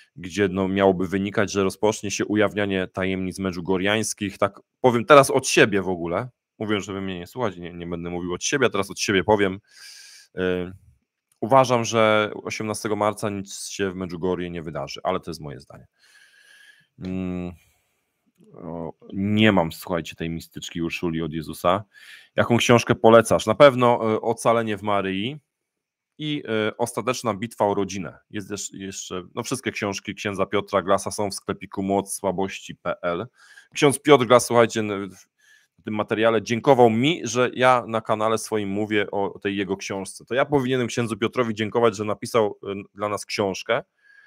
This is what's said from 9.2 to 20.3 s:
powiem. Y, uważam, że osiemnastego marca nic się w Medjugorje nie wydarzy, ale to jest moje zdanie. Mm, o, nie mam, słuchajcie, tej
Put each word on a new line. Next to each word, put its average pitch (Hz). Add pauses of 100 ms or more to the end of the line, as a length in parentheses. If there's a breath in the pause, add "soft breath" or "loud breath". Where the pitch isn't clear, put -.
powiem. 101 (760 loud breath)
Y, - (1000)
uważam, 120
że 107 (140)
osiemnastego 107
marca 107
nic 98
się 98
w 90
Medjugorje 90
nie 85
wydarzy, 73
ale 92
to 90
jest 80
moje 71
zdanie. - (1120 soft breath)
Mm, 92 (1000)
o, 82 (200)
nie 104
mam, 82
słuchajcie, -
tej 82